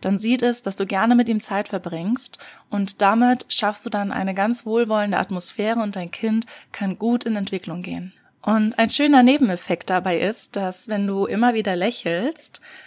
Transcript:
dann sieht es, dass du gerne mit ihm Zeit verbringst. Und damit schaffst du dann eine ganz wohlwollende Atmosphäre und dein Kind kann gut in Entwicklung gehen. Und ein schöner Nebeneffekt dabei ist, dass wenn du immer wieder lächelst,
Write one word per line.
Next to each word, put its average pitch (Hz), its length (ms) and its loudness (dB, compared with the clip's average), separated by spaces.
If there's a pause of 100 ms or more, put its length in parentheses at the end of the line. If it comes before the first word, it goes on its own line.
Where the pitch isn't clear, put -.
dann 196 180 0
sieht 240 240 2
es, 240 200 2
dass 190 120 -4
du 196 120 -2
gerne 208 280 4
mit 240 140 4
ihm 220 120 0
Zeit 202 280 -2
verbringst. 180 680 -4 (300)
Und 202 320 -4
damit 240 500 4
schaffst - 360 -2
du 190 40 -6
dann 202 200 -4
eine 190 240 -4
ganz 214 320 0
wohlwollende 214 520 0
Atmosphäre 208 600 -2
und 208 160 -2
dein 175 160 -8
Kind 220 360 -2 (260)
kann 190 260 -4
gut 240 240 0
in 220 140 -2
Entwicklung 190 460 -6
gehen. 175 300 -10 (280)
Und 214 380 2
ein 226 100 2
schöner 285 340 6
Nebeneffekt 240 680 2
dabei 185 300 0
ist, - 360 -4
dass 190 320 -4
wenn 202 180 -2
du 196 200 0
immer 233 280 2
wieder 208 200 -2
lächelst, 185 840 -4 (260)